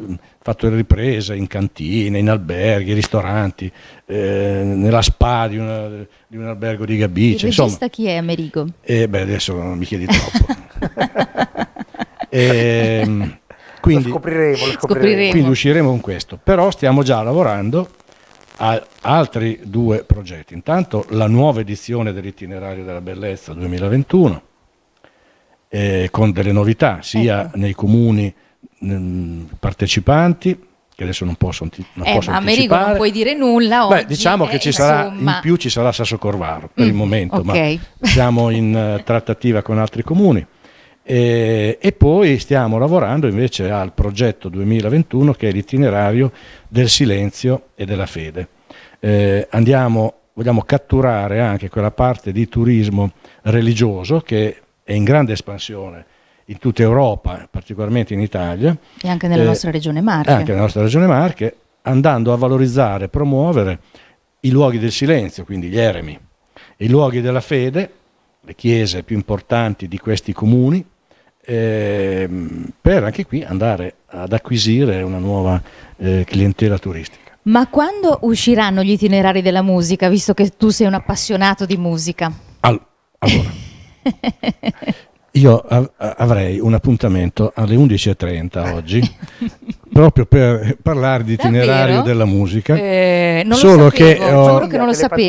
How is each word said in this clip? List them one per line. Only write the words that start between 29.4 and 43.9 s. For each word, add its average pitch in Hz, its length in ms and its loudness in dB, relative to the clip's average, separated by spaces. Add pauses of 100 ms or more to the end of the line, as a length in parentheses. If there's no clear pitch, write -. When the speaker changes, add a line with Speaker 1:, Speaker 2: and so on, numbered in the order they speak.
Speaker 1:
partecipanti, 156 1000 0 (360)
che - 80 -14
adesso 90 220 -6
non 87 100 -4
possono 85 360 -4
ti-, 92 140 -16 (100)
non - 120 -8
Speaker 2:
Eh, 196 80 0
Speaker 1:
possono 180 220 -2
Speaker 2:
ma 196 60 -2
Amerigo 214 320 2
non 185 100 2
Speaker 1:
anticipare. 208 120 0
Speaker 2:
puoi 208 140 0
dire 220 240 -2
nulla 233 540 2
Speaker 1:
Beh, 196 80 4
Speaker 2:
oggi, 151 100 0
Speaker 1:
diciamo 175 400 0
Speaker 2:
eh, - 40 -4
Speaker 1:
che 135 80 -2
ci 143 140 -2
sarà, 147 360 2
Speaker 2:
insomma. - 260 -2
Speaker 1:
in - 60 -6
più 165 160 2
ci 131 140 -4
sarà 120 220 0
Sasso 113 260 -4
Corvaro 82 540 -6
per 233 140 2
il 208 80 4
Speaker 2:
Mm, - 20 0
Speaker 1:
momento, 104 400 -2
Speaker 2:
ok. - 80 -2
Speaker 1:
ma 98 120 -2 (520)
siamo 120 420 2
in, 113 260 0
eh, 107 260 -2
Speaker 2:
<laughs> - 20 -16
Speaker 1:
trattativa 113 580 -2
con 110 160 -2
altri 110 240 -4
comuni. 160 440 2 (580)
Eh, 117 760 0
e 196 120 0
poi 156 460 4
stiamo 113 400 0
lavorando 143 480 0
invece 104 440 -2
al 95 220 -4